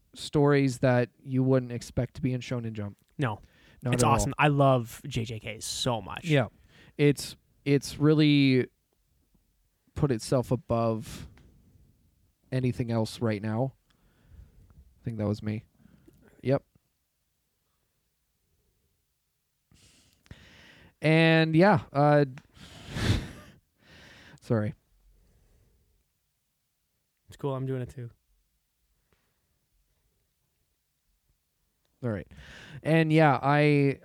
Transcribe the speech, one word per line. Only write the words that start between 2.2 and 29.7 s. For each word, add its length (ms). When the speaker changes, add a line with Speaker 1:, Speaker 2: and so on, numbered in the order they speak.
Speaker 1:
be 120
in 80
Shonen 320
Jump. 220
Speaker 2:
No. 240
Speaker 1:
Not 120
Speaker 2:
It's 80
Speaker 1:
at 40
all. 100
Speaker 2:
awesome. 220
I 100
love 580
J 180
J 160
K 200
so 420
much. 240
Speaker 1:
Yeah. 220
It's, 380
it's 340
really 680
put 160
itself 400
above 760
anything 380
else 320
right 200
now. 300
I 340
think 140
that 100
was 140
me. 220
Yep. 200
And 520
yeah, 260
uh, 320
<laughs> 1080
sorry. 340
Speaker 2:
It's 80
cool. 180
I'm 120
doing 160
it 120
too. 160